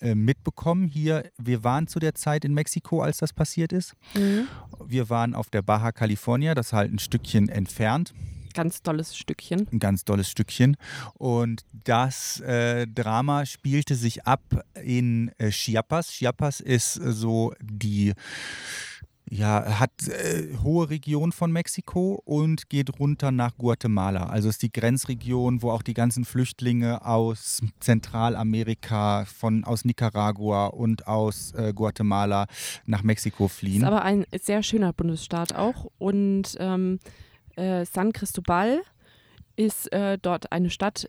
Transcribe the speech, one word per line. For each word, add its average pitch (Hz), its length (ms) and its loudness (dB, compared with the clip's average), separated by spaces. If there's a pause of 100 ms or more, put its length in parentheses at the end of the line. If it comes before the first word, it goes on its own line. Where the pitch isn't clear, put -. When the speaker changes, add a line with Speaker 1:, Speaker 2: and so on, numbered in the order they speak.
Speaker 1:
äh, 117 120 2
mitbekommen 165 760 2
hier. 151 500 -2
Wir 117 260 -2
waren 139 240 2
zu - 120 -4
der 160 160 0
Zeit 151 280 -2
in 143 100 0
Mexiko, 151 480 -2
als 151 160 0
das 160 140 -2
passiert 160 400 0
ist. 180 220 -4 (200)
Speaker 2:
Mhm. 202 340 2 (380)
Speaker 1:
Wir 117 240 0
waren 117 240 2
auf 113 160 -6
der 104 120 0
Baja 107 320 2
California, 120 600 2
das 123 140 0
ist - 60 -6
halt 104 200 2
ein 104 60 0
Stückchen - 480 2
entfernt. 113 640 0 (400)
Speaker 2:
Ganz 170 300 -2
tolles 160 340 -4
Stückchen. - 540 -4
Speaker 1:
Ein 110 80 2
ganz 98 260 2
tolles 101 240 2
Stückchen. 127 480 4 (360)
Und 120 500 -2 (100)
das, 123 680 0
äh, 120 460 0
Drama 123 580 0
spielte 143 500 0
sich 117 300 -2
ab 131 160 4 (400)
in, 120 560 2
äh, 110 120 2
Chiapas. 113 600 0
Chiapas 135 520 -2
ist, 127 360 2
äh, 131 140 -4
so 113 500 0
die, 104 520 0 (1160)
ja, 107 500 2
hat, - 280 0
äh, 156 560 -4
hohe 156 260 2
Region 151 440 0
von 170 180 0
Mexiko 180 720 -2
und 151 460 0
geht 139 300 0
runter 143 320 2
nach 120 260 0
Guatemala. 101 680 2
Also 107 220 2
ist - 120 -2
die 117 100 0
Grenzregion, 123 920 0
wo 117 100 0
auch 113 100 -2
die 117 140 -4
ganzen 120 280 2
Flüchtlinge 120 840 0
aus 113 540 0 (760)
Zentralamerika, 110 920 0
von, 110 380 0
aus 117 220 -2
Nicaragua 104 840 2
und 113 400 -2
aus, 107 460 0
äh, 107 200 -2
Guatemala 101 720 2 (400)
nach 101 180 0
Mexiko 107 440 2
fliehen. 98 340 0
Speaker 2:
Ist 131 60 4
aber 208 160 4
ein 202 220 2 (160)
sehr 208 220 0
schöner 202 300 0
Bundesstaat 165 600 -4
auch. 226 320 -2 (100)
Und, 196 600 0
ähm, 185 400 0 (560)
äh, 180 300 -2
San 190 260 0
Cristobal 202 680 0 (760)
ist, - 380 0
äh, 196 280 0
dort 175 300 -2
eine 175 180 2
Stadt - 400 -4